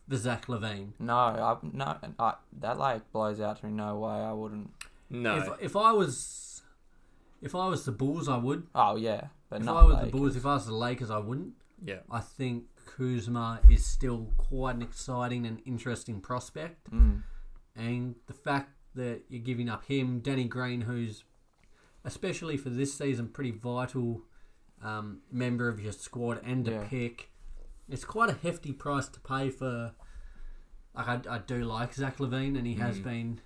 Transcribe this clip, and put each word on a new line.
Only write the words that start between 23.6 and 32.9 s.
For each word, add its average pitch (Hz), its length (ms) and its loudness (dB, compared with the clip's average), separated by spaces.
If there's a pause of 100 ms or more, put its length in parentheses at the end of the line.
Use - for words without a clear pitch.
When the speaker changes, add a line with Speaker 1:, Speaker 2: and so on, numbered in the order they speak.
Speaker 1:
um, 107 380 -8 (100)
member 120 380 -2
of 107 120 -4
your 104 120 -6
squad 117 500 -6
and 127 240 -2
a 113 60 0
Speaker 2:
Yeah. 107 160 -4
Speaker 1:
pick. 120 420 -6 (580)
It's 135 160 -8
quite 208 260 2
a - 20 2 (100)
hefty 165 300 -4
price 143 380 -4
to - 100 -20
pay 135 300 -4
for. 120 440 -6 (1000)
Like, 123 340 -4
I, 117 80 -4
I - 20 -2
do 120 240 -4
like 117 320 -4
Zach 135 240 -4
LaVine, 135 380 -2
and 120 100 -2
he 117 100 -2
has 107 220 -2